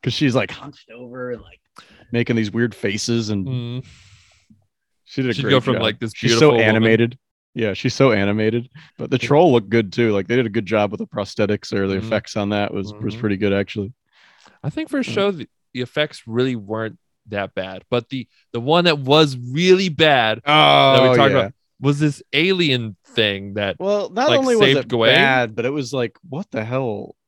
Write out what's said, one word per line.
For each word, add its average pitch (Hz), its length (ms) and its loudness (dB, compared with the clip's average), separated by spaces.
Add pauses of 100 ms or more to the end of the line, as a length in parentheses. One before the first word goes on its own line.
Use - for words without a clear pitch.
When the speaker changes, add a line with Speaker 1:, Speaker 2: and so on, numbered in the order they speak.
Speaker 1:
'cause 123 120 -4
she's, 135 200 0
like, 113 160 -2
hunched - 400 -20
over, 123 460 -12
like, - 240 -20 (520)
making 117 240 0
these 110 140 -2
weird 113 240 -2
faces, 110 540 -4
and 101 180 -4
Speaker 2:
Mm. 123 380 -8 (1200)
Speaker 1:
she - 180 -8
did 127 80 -2
a 110 40 0
Speaker 2:
She'd 139 80 -6
Speaker 1:
great - 80 -2
Speaker 2:
go 131 100 4
from, 120 140 -2
Speaker 1:
job. 95 80 -2
Speaker 2:
like, 107 180 -2
this 113 160 -8
Speaker 1:
She's 135 160 0
so 113 60 4 (120)
Speaker 2:
beautiful 123 60 4
woman 113 120 4
Speaker 1:
animated. 113 500 4 (360)
Yeah, 107 200 -2
she's 120 200 -4
so 135 180 4
animated. 107 580 0 (260)
But - 140 -10
the 135 100 0
Speaker 2:
Yeah. - 60 -6
Speaker 1:
troll 147 260 4
looked 110 180 2
good 107 220 0
too. 117 200 0
Like, 98 160 -2
they 117 80 0
did 127 100 0
a 110 40 -4
good 104 160 -4
job 104 260 0
with - 60 -8
the 226 80 -8
prosthetics 104 680 -4
or 98 160 -2
the 98 80 -2
Speaker 2:
Mm-hmm. 107 100 -6
Speaker 1:
effects 110 300 -4
on 101 140 -2
that. 104 220 -2
Was, 98 220 -8
was 107 200 -8
Speaker 2:
Mm-hmm. 113 60 -12
Speaker 1:
pretty 104 160 -2
good, 101 160 0
actually. 98 400 -4 (680)
Speaker 2:
I 151 80 -6
think 311 180 -8
for 285 100 -4
a 254 60 -2
Speaker 1:
Yeah. - 80 -8
Speaker 2:
show, 202 200 0
the, 147 160 -10 (260)
the 127 80 -8
effects 151 440 -6
really 123 300 0
weren't 110 420 -8 (280)
that 101 280 -6
bad. 95 360 -10
But 120 180 -2
the, 131 200 -10 (240)
the 120 80 -6
one 160 240 2
that 165 160 2
was 139 360 4
really 180 520 2
bad 131 580 2
Speaker 1:
Oh, 143 480 6
Speaker 2:
that 131 160 6
we 127 60 4
talked 135 160 4
Speaker 1:
yeah. 135 60 2
Speaker 2:
about 101 140 -2 (280)
was 143 180 0
this 147 240 0 (100)
alien 143 640 0 (100)
thing 101 500 -2
that, 101 260 -4
Speaker 1:
Well, 202 300 -4
not 240 180 -2
Speaker 2:
like, - 100 4
Speaker 1:
only 262 160 0
was 214 120 4
Speaker 2:
saved 135 140 4
Speaker 1:
it 113 80 -10
Speaker 2:
Gawain. 117 260 2
Speaker 1:
bad, 131 420 2
but 117 80 -6
it 127 60 -2
was 139 240 -8
like, 120 240 -4 (100)
"What 151 220 -12
the 110 120 -6
hell? 117 540 -6 (120)